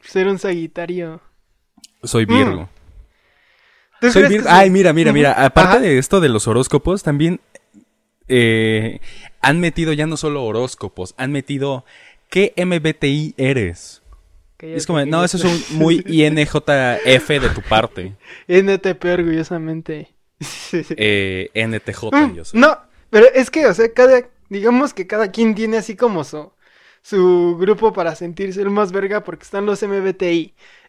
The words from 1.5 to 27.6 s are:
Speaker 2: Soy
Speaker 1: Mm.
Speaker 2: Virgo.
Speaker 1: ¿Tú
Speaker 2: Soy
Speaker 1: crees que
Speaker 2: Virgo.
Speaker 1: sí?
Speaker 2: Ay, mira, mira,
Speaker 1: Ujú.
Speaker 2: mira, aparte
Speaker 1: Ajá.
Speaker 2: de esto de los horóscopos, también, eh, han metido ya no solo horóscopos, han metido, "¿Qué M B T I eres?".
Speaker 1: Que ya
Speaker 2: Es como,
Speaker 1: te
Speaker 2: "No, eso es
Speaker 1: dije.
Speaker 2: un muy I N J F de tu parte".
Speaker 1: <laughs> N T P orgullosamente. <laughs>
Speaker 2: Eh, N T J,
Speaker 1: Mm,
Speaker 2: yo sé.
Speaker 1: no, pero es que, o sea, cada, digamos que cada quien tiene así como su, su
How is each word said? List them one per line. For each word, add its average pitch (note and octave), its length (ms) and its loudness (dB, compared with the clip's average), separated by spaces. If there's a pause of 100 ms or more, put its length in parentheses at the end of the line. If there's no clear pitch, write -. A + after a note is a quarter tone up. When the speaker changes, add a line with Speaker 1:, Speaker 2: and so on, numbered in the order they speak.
Speaker 2:
Soy A#2 240 0
Speaker 1:
Mm. - 20 -10
Speaker 2:
Virgo. G#2 400 2 (1300)
Speaker 1:
¿Tú A#3+ 100 4
Speaker 2:
Soy A#3 120 4
Speaker 1:
crees - 100 6
que G#3 60 2
Speaker 2:
Virgo. G#3+ 100 -2
Speaker 1:
sí? E3 80 8
Speaker 2:
Ay, G3 140 8
mira, F#3 240 4
mira, D#3 160 4
Speaker 1:
Ujú. C#3+ 80 2
Speaker 2:
mira, C#3 260 2
aparte E3 320 4
Speaker 1:
Ajá. B3+ 40 4
Speaker 2:
de C#3 180 2
esto F#3+ 240 2
de C#3+ 80 4
los A2 180 0
horóscopos, C#3+ 540 0
también, D#3 360 -2 (920)
eh, A2+ 720 0 (420)
han D3+ 180 2
metido E3 320 -2
ya D3+ 140 -2
no D#3+ 100 -6
solo C#3+ 260 -4
horóscopos, G#2+ 760 -6
han C3+ 140 -6
metido, C#3 520 -6 (460)
"¿Qué G3 260 0
M F3+ 220 -2
B D#3 160 -2
T - 140 -4
I D3+ 280 -4
eres?". C3 640 -4 (560)
Speaker 1:
Que D#3+ 140 -20
ya D#3+ 60 -10
Speaker 2:
Es D3 100 -8
como, D#3+ 140 -2
Speaker 1:
te C#3 60 -2
Speaker 2:
"No, D#3+ 160 0
eso F3+ 140 -2
es F3 60 -4
Speaker 1:
dije. E3+ 320 -2
Speaker 2:
un D#3 60 -4
muy E3 260 2
I D#3 160 2
N D3+ 240 2
J C3+ 580 -2
F C3 360 2
de B2 100 -2
tu A2 100 -6
parte". G2+ 540 -2 (160)
Speaker 1:
<laughs> - 180 -20
N F#3+ 300 2
T F#3 160 -4
P F3+ 180 -4
orgullosamente. D#3+ 1040 -6 (260)
<laughs> - 560 -10
Speaker 2:
Eh, G2 560 0
N A2+ 260 -4
T G#2 140 -10
J, A2+ 240 -4
Speaker 1:
Mm, C#4+ 200 2
Speaker 2:
yo E2 100 -16
sé. - 100 -6
Speaker 1:
no, C#4+ 220 4 (320)
pero A3 240 8
es C4 160 2
que, D#4 160 0
o F#3+ 80 4
sea, A3+ 180 0
cada, B3+ 300 6 (260)
digamos A#3+ 460 0
que F#3 120 -10
cada G#3+ 240 -4
quien A3 240 0
tiene A3 220 -4
así A3 180 -6
como F#3+ 300 -2
su, D3+ 280 -16 (500)
su F3+ 580 2